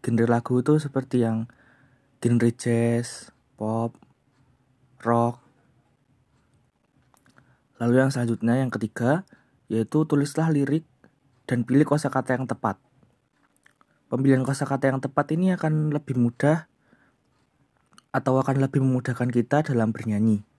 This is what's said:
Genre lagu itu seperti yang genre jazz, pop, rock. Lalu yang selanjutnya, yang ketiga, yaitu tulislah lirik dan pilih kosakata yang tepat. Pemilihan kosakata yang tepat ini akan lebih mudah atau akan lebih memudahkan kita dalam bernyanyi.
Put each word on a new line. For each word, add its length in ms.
Genre 240
lagu 320
itu 240
seperti 400
yang 240
genre 320
jazz, 800
pop, 320
rock. 320
Lalu 240
yang 80
selanjutnya, 480
yang 160
ketiga, 480
yaitu 400
tulislah 400
lirik 320
dan 160
pilih 240
kosakata 480
yang 160
tepat. 320
Pemilihan 320
kosakata 480
yang 80
tepat 400
ini 160
akan 400
lebih 240
mudah 480
atau 320
akan 240
lebih 160
memudahkan 480
kita 320
dalam 320
bernyanyi. 480